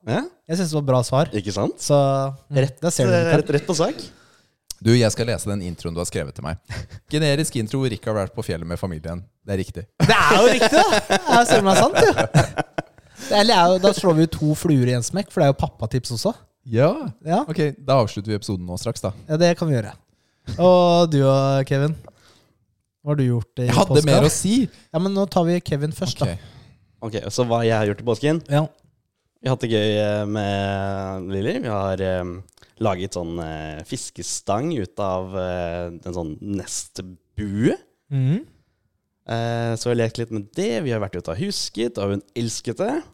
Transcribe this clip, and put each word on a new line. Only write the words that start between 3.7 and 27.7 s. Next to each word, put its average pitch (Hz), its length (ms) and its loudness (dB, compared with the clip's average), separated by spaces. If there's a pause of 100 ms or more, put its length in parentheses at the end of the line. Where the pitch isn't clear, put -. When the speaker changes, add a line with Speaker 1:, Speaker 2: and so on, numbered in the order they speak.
Speaker 1:
sak. 226 180 0 (800)
Speaker 3:
Du, 110 160 2
jeg 113 180 6
skal 117 200 -4
lese 101 180 -4
den 101 160 -4
introen 85 320 -8
du 87 60 -2
har - 20 -2
skrevet 73 320 -6
til 60 80 -10
meg. 80 160 -8 (220)
<laughs> - 320 -12
Generisk 151 420 0
intro 135 240 -2
hvor 131 140 0
Rikard 110 180 -6
har 104 140 0
vært - 100 -10
på 110 80 -6
fjellet 82 240 -6
med 87 100 -4
familien. 85 460 -8 (160)
Det 98 160 -6
er 95 60 -2
riktig. - 240 -12 (180)
Speaker 2:
Det 208 160 4
er 175 160 6
jo 220 160 8
riktig, 226 240 2
da! 240 320 4
Det - 100 2 (220)
er 240 80 2
søren 196 220 4
meg 185 100 6
sant, 277 160 2
jo. 427 160 6
Det - 1200 -2
er, 208 80 4
eller 220 160 4
er 175 160 6
jo, 185 160 2
da 196 80 2
slår 165 240 4
vi 165 60 4
jo - 100 -8
to 151 240 2
fluer 127 320 4
i 123 80 0
en - 80 -6
smekk, - 240 -6
for 180 80 0
det 143 80 6
er 135 60 2
jo - 100 -20
pappatips 123 540 -6
også. 214 160 -2 (340)
Speaker 3:
Ja. 131 240 4 (320)
Speaker 2:
Ja. 175 160 0
Speaker 3:
Ok, 151 300 -2 (100)
da 135 240 2
avslutter 104 300 -6
vi - 20 -6
episoden 92 320 -6
nå 87 80 -8
straks, - 240 -8
da. 92 140 -6 (100)
Speaker 2:
Ja, 156 160 0
det 175 160 4
kan 175 160 -2
vi 120 80 2
gjøre. 101 160 -12 (640)
Og 175 480 6
du 139 160 4
og 135 400 2
Kevin? 143 320 0 (1080)
Hva 147 80 -2
har 147 60 0
du - 80 0
gjort 120 340 -4
i 123 60 -2
Speaker 3:
Jeg 123 100 0
hadde 185 160 4
Speaker 2:
påska? 147 160 6
Speaker 3:
mer 135 160 6
å 156 80 6
si. 185 180 -2 (140)
Speaker 2:
Ja, - 320 -8
men 196 160 0
nå 196 160 0
tar 180 160 2
vi 175 160 2
Kevin 151 320 -4
først, 156 320 -4
Speaker 3:
Ok. - 0 -
Speaker 2:
da. - 400 -8 (400)
Speaker 1:
Ok, 107 120 -6 (120)
så 127 160 -2
hva 117 160 0
jeg 113 160 2